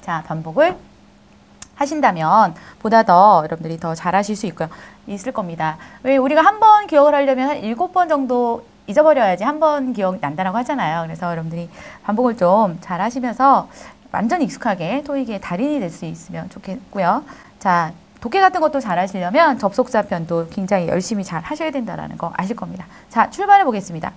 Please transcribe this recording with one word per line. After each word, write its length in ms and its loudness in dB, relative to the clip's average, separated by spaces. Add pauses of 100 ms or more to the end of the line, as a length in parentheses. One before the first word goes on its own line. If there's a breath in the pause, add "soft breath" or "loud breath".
자, 260 -6
반복을 500 -2 (960)
하신다면 800 2 (240 loud breath)
보다 240 4
더 400 8
여러분들이 340 -8
더 180 -6
잘하실 420 -2
수 80 -8
있고요. 240 -6 (380 loud breath)
있을 260 -10
겁니다. 440 -6 (260 loud breath)
왜 140 2
우리가 240 2
한 180 4
번 280 6
기억을 260 6
하려면 360 2
한 80 -2
일곱 360 -4
번 160 2
정도 560 -2 (220)
잊어버려야지 560 4
한 160 -4
번 340 0
기억 260 -2
난다라고 400 -4
하잖아요. 440 -2
그래서 260 -8
여러분들이 400 -6 (340 loud breath)
반복을 340 0
좀 440 2
잘하시면서 840 0 (440 loud breath)
완전 300 -2
익숙하게 600 -4
토익의 380 -6
달인이 400 -4
될 100 -6
수 140 -12
있으면 440 -12
좋겠고요. 760 -4 (360 loud breath)
자, 320 0 (300)
독해 180 -2
같은 220 4
것도 180 0
잘하시려면 800 0
접속사 440 -2
편도 440 -4
굉장히 400 -2
열심히 380 -4
잘 160 -8
하셔야 300 -6
된다라는 460 -8
거 200 -8
아실 180 -4
겁니다. 300 -12 (240 loud breath)
자, 200 0
출발해 360 4
보겠습니다. 520 -6